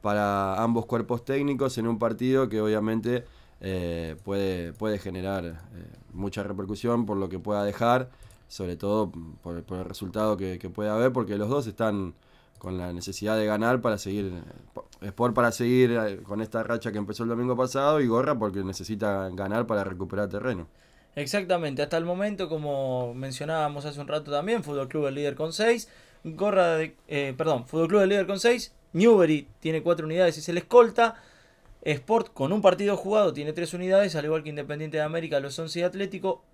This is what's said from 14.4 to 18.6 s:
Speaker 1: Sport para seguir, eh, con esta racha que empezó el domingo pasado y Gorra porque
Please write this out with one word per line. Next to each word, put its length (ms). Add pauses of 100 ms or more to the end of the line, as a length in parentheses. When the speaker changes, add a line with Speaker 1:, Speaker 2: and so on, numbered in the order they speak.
Speaker 1:
Sport 320
para 180
seguir, 400
eh, 300
con 180
esta 220
racha 300
que 60
empezó 260
el 40
domingo 280
pasado 440
y 60
Gorra 320
porque 260